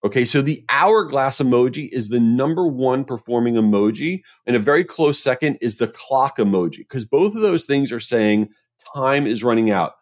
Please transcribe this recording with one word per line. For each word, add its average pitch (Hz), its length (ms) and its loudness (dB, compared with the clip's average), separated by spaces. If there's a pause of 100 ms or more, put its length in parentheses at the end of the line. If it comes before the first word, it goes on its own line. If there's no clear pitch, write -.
Okay, 123 200 0
so 139 160 0
the 143 260 -2
hourglass 139 680 0
emoji 127 520 0
is 113 200 -6
the 120 100 0
number 135 480 2
one 131 380 -2
performing 120 500 -2
emoji, 110 680 0 (240)
and 123 80 0
a 120 60 4
very - 240 2
close 151 340 0
second 135 440 -2
is 117 160 -2
the 117 100 -2
clock - 520 -2
emoji, - 500 0
'cause 123 160 -8
both 185 300 0
of 226 60 -4
those 180 220 0
things 139 260 -2
are 117 120 -8
saying 107 480 2 (460)
time 139 300 0
is 113 200 -2
running 113 260 2
out. 92 300 0